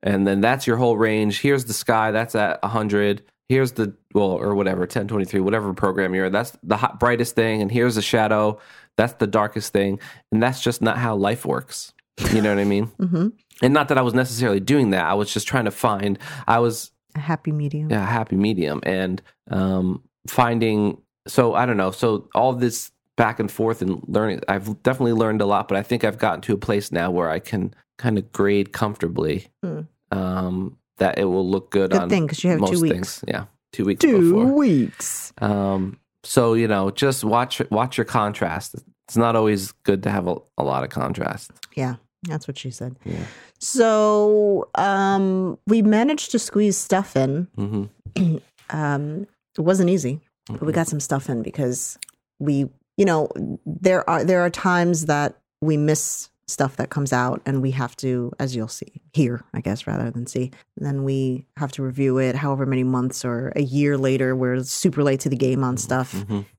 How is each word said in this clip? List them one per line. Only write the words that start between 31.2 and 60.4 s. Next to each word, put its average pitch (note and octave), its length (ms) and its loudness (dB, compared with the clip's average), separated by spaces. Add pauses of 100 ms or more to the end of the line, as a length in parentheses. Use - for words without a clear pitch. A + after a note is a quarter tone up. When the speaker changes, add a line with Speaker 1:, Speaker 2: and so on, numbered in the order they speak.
Speaker 1:
will F#2 220 0
look F#2+ 220 -2
good G2 200 2
Speaker 2:
Good F#3+ 100 4
Speaker 1:
on F2 80 -2
Speaker 2:
thing, E3+ 200 2
'cause - 140 -6
you F3+ 80 2
have E3+ 100 2
two G3+ 60 2
Speaker 1:
most F#3 140 2
Speaker 2:
weeks. E3 140 2
Speaker 1:
things. - 340 -8
Yeah, - 160 -4 (280)
two - 120 -2
weeks - 160 0
Speaker 2:
Two G3 320 6
Speaker 1:
before. A3 200 4
Speaker 2:
weeks. A3+ 800 0 (100)
Speaker 1:
Um, G2 560 0 (260)
so, A#2 300 2
you A#2 140 2
know, G2 220 2
just C3 340 -2
watch, A#2 360 0 (100)
watch A2+ 280 -2
your A#2+ 80 0
contrast. G#2 680 -4 (340)
It's - 80 -4
not A#2 200 4
always G#2+ 360 2 (120)
good G2 200 2
to G#2 60 0
have G2 160 -2
a, F2+ 100 -2 (200)
a - 80 -2
lot C2+ 200 -2
of - 60 -10
contrast. - 600 -6 (240)
Speaker 2:
Yeah, B2+ 220 -4 (320)
that's D#3 200 -8
what C3+ 100 -10
she C3 120 -10
said. B2 340 -12
Speaker 1:
Yeah. E2 200 -8 (360)
Speaker 2:
So, G#3+ 1120 4
um, G3 920 2
we A3 160 4
managed A3 500 2
to A#3+ 60 2
squeeze G3+ 380 0
stuff - 400 -2
in. C3+ 400 0
Speaker 1:
Mm-hmm. G#2+ 840 -2
Speaker 2:
<clears throat> - 60 -20 (220)
Um, D3+ 560 -4 (300)
it E3 60 -4
wasn't F3+ 260 4
easy, D#3 320 0 (260)
but - 140 -10
we D3+ 60 -4
Speaker 1:
Mm-hmm. D#3 80 -2
Speaker 2:
got E3 140 0
some D3+ 120 -4
stuff C#3 300 -4
in A#2+ 100 -4
because - 560 -6 (420)
we, C#3 300 0 (300)
you G3 80 4
know, D#3+ 240 2 (340)
there F3+ 460 0
are, D#3+ 120 2
there F3+ 200 2
are F3 80 2
times F3 560 0
that D3 300 0 (260)
we D3+ 160 2
miss D3+ 500 -2 (200)
stuff C3+ 280 -2
that C3 140 -4
comes C#3+ 240 -2
out B2 320 0
and C#3 160 -2
we C3+ 80 0
have C3 260 -4
to, B2 420 -4
as B2+ 160 -4
you'll A2+ 140 -4
see, - 320 -14 (140)
hear, B2 280 0 (120)
I - 80 -4
guess, G#2 240 -4
rather A#2 240 -4
than B2 160 -8
see, B2+ 240 -6 (260)